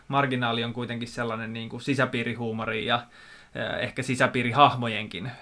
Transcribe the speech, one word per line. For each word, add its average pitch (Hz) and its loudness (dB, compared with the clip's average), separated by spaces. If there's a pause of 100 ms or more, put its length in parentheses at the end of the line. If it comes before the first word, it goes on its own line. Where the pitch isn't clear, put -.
marginaali 123 2
on 117 -4
kuitenkin 117 -6
sellainen 113 -4
niinku 113 -8
sisäpiirihuumori 113 0
ja, 117 4
äh, - -6
ehkä 120 -4
sisäpiirihahmojenkin, 123 2
äh, 131 -8